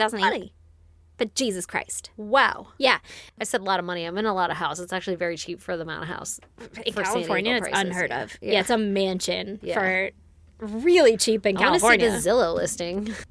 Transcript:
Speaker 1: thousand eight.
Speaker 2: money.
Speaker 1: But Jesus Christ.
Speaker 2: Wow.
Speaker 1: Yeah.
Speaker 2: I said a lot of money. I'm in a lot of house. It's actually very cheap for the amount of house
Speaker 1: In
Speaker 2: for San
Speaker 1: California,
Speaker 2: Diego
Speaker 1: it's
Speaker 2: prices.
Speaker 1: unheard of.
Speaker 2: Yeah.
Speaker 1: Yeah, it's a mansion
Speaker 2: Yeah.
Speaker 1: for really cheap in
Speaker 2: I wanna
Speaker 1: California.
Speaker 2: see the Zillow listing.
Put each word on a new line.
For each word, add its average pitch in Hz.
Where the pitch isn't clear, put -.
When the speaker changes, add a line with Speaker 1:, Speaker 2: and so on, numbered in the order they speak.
Speaker 1:
thousand 220
eight. 190
Speaker 2:
money. 190
Speaker 1:
But 220
Jesus 196
Christ. -
Speaker 2:
Wow. 220
Speaker 1:
Yeah. 254
Speaker 2:
I 226
said 190
a -
lot 190
of 175
money. 175
I'm 170
in 214
a 214
lot 185
of -
house. 160
It's 175
actually 185
very 170
cheap 175
for 180
the 165
amount 156
of 156
house -
Speaker 1:
In 233
Speaker 2:
for 196
San 190
Speaker 1:
California, 190
Speaker 2:
Diego 214
Speaker 1:
it's -
Speaker 2:
prices. 190
Speaker 1:
unheard 180
of. 120
Speaker 2:
Yeah. 208
Speaker 1:
Yeah, 202
it's 185
a 240
mansion 196
Speaker 2:
Yeah. 175
Speaker 1:
for 185
really 240
cheap 220
in 196
Speaker 2:
I -
wanna 233
Speaker 1:
California. 226
Speaker 2:
see 196
the 175
Zillow 208
listing. 180